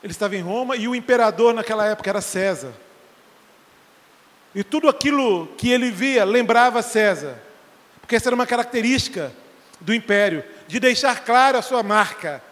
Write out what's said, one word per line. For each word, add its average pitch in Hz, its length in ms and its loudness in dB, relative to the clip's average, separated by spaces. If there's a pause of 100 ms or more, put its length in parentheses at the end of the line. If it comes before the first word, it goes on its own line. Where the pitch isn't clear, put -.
Ele 180 100 -12
estava 202 240 -4
em 185 60 -6
Roma 247 340 -4
e 220 100 -6
o 247 80 -4
imperador 233 600 2
naquela 214 320 -2
época 214 240 -4
era 202 100 -2
César. 170 540 -4 (1800)
E 202 80 -4
tudo 302 260 2
aquilo 262 680 0
que 247 140 -2
ele 247 200 2
via 226 340 2
lembrava 233 580 2
César, 170 560 0 (600)
porque - 160 -4
essa 226 120 0
era 247 60 0
uma 247 120 0
característica 240 840 -2 (480)
do 175 120 -4
império, 202 500 0 (240)
de 196 140 -6
deixar 254 440 0
claro 254 340 4
a 220 40 -2
sua 247 200 -2
marca 196 680 -2